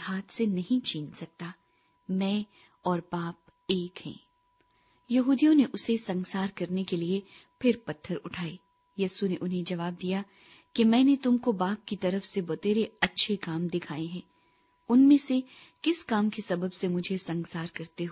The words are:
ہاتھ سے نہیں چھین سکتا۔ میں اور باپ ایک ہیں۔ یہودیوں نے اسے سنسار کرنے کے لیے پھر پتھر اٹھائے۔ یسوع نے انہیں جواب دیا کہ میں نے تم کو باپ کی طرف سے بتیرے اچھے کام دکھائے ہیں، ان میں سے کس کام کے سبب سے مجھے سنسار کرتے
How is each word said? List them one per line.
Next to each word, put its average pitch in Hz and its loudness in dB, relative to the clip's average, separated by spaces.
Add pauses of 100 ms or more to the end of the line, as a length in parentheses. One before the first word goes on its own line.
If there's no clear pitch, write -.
ہاتھ 190 -6
سے 233 0
نہیں 202 0
چھین 151 -6
سکتا۔ 170 -12 (580)
میں 190 -2 (400)
اور 180 0 (140)
باپ 170 -8 (180)
ایک 180 -4
ہیں۔ - -12 (920)
یہودیوں 262 6
نے 277 8
اسے 226 0
سنسار 190 -4
کرنے 185 -4
کے 180 -4
لیے 175 -2 (380)
پھر 240 4
پتھر - -8
اٹھائے۔ 175 -8 (420)
یسوع 190 -2
نے 180 0
انہیں 180 -4
جواب 175 -6
دیا 190 -2 (500)
کہ 233 4
میں 233 6
نے 277 6
تم 247 2
کو 240 0
باپ 185 -2
کی 202 -6
طرف 190 -2
سے - -4
بتیرے 196 0 (160)
اچھے - 0
کام 175 -4
دکھائے 165 -6
ہیں، 175 -12 (680)
ان 262 8
میں 285 10
سے 262 0 (420)
کس - -2
کام 214 2
کے 208 -8
سبب 180 -4
سے - -4
مجھے 180 -2
سنسار 170 -6
کرتے 170 -10